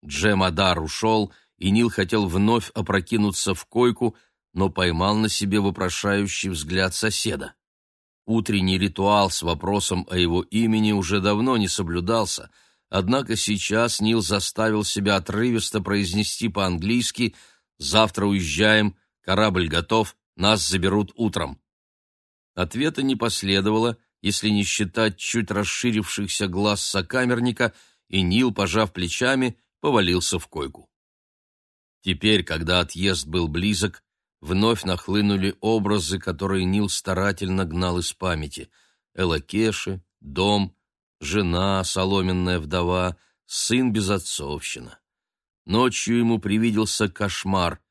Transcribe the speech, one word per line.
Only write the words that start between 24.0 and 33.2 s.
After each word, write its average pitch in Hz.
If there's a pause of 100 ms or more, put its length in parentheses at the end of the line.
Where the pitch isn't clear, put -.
если 104
не 104
считать 104
чуть -
расширившихся 104
глаз 101
сокамерника, 120 (360)
и 95
Нил, 107
пожав 98
плечами, 123 (220)
повалился 90
в -
койку. - (1160)
Теперь, 95
когда 82
отъезд 87